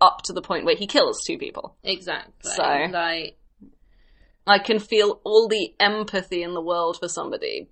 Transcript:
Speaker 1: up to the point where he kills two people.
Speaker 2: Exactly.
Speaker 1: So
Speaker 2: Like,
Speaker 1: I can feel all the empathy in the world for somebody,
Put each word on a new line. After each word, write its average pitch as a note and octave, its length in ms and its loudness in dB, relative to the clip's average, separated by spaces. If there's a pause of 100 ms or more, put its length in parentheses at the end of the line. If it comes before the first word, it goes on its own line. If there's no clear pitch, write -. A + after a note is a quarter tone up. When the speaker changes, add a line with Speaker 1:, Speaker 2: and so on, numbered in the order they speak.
Speaker 1:
up - 240 6
to F#3 80 -8
the F3+ 80 -6
point E3+ 240 -4
where D#3+ 100 4
he G3+ 120 -6
kills F3 380 2
two - 120 -4
people. - 480 -12
Speaker 2:
Exactly. F3+ 680 -8
Speaker 1:
So - 120 -2 (280)
Speaker 2:
Like, E3 460 -4 (1080)
Speaker 1:
I G3+ 140 6
can G#3+ 200 0
feel G#3 440 2
all A3 240 6
the G3+ 320 -2
empathy G3+ 640 0
in F3 100 -8
the E3+ 80 -6
world E3+ 380 -2
for F3+ 80 -6
somebody, D#2+ 640 -8